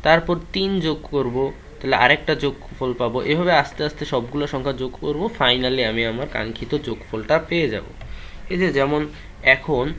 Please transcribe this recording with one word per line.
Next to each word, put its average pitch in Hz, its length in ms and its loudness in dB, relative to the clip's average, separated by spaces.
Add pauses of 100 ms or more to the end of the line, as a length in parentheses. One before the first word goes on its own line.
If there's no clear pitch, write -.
তারপর 165 300 6 (180)
তিন 190 160 0 (160)
যোগ 151 120 0 (160)
করব, 123 220 0 (420)
তাহলে 131 260 2
আরেকটা 151 300 4 (100)
যোগফল 135 460 -4 (100)
পাবো। 117 180 0 (120)
এভাবে 175 220 4 (100)
আস্তে - 260 -6
আস্তে 151 240 -6
সবগুলো 139 400 0
সংখ্যা 135 300 -2
যোগ 127 100 -4 (120)
করব, 147 160 -2 (180)
finally 127 520 2
আমি 113 120 0 (100)
আমার 127 220 -4
কাঙ্ক্ষিত 113 380 -4 (140)
যোগফলটা 110 500 -2 (120)
পেয়ে 170 260 2
যাব। 92 120 -6 (680)
এই 180 100 -2
যে 185 60 4 (100)
যেমন 147 240 4 (520)
এখন 135 300 0 (140)